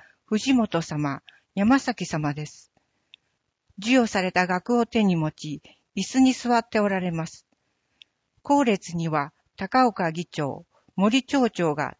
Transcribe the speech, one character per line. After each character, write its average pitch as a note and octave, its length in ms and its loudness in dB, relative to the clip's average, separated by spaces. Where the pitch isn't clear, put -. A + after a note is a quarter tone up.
藤 A3 280 0
本 G#3+ 300 2
様、 D3 400 -6
山 A3 240 4
崎 A3 280 -4
様 D3+ 260 -4
で D3+ 140 -10
す。 - 240 -20
授 A#3+ 220 4
与 A3+ 40 2
さ F#3+ 160 -2
れ F#3 80 -2
た F3+ 160 2
額 F#3 320 -2
を A#3 80 0
手 A3+ 180 0
に F#3 120 2
持 D#3 160 -2
ち、 D3+ 300 -12
椅 F#3+ 60 -4
子 C4 180 0
に C4 120 6
座 A#3+ 240 0
っ A3+ 120 -2
て A3 120 0
お G#3 80 2
ら F#3+ 120 -2
れ F3+ 100 -4
ま E3 160 -4
す。 - 200 -20
後 C#4+ 200 2
列 G3 320 0
に E3 140 -4
は、 D3+ 240 -4
高 B3+ 320 2
岡 F3 240 -2
議 E3 120 -6
長、 C#3+ 420 -8
森 A3 300 2
町 B3+ 260 0
長 E3 240 -2
が C#3+ 260 -6